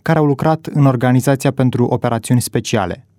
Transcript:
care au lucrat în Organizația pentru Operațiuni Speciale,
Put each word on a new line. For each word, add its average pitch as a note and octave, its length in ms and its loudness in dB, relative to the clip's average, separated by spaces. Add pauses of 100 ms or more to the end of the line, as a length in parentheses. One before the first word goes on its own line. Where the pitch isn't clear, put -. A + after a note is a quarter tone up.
care D#3+ 160 0
au D3+ 80 2
lucrat D#3 400 -2
în D3 200 2
Organizația B2+ 640 2
pentru B2+ 340 0
Operațiuni A#2+ 560 0
Speciale, G#2 680 -4 (120)